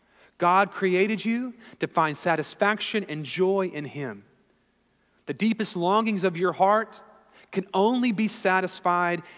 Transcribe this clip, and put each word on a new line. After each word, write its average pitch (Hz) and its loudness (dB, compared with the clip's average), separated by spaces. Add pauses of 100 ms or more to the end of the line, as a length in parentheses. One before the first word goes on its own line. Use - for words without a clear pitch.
(380)
God 185 4
created 185 0
you 240 -2 (260)
to 156 -2
find 156 0
satisfaction 196 -2
and 156 -8
joy 185 0
in 147 -8
Him. 120 -10 (1000)
The 147 -6
deepest 220 0
longings 196 2
of 175 0
your 175 0
heart 208 2 (500)
can 190 -4
only 240 2
be 208 0
satisfied 175 0 (160)